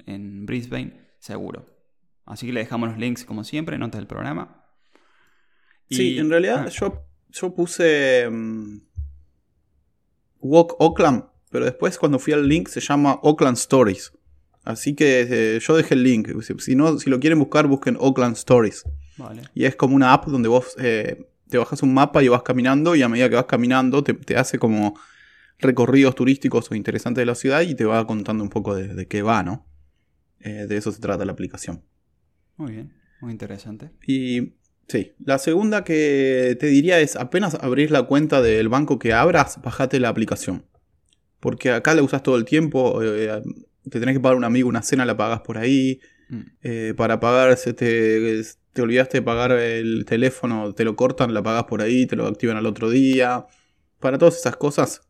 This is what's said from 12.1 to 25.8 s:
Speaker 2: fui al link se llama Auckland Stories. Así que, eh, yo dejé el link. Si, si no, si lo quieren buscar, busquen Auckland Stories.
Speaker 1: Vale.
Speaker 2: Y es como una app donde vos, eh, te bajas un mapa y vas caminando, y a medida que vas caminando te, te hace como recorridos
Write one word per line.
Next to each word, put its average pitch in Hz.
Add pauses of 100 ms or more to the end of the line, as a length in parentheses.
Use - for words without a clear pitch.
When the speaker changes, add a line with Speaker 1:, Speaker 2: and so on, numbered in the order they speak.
Speaker 2:
fui 151
al 147
link 160
se -
llama 143
Auckland 151
Stories. 113 (500)
Así 117
que, 131 (280)
eh, 117
yo 156
dejé 160
el 127
link. 120 (140)
Si, -
si -
no, 151
si -
lo 131
quieren 156
buscar, 147
busquen 135
Auckland 131
Stories. 113 (340)
Speaker 1:
Vale. 113 (120)
Speaker 2:
Y 127
es 135
como 135
una 135
app 143
donde 127
vos, 123
eh, 110 (220)
te -
bajas -
un 135
mapa 143
y 131
vas 120
caminando, 135
y 147
a 123
medida 123
que 110
vas 120
caminando 127
te, 120
te -
hace 123
como 107 (640)
recorridos 127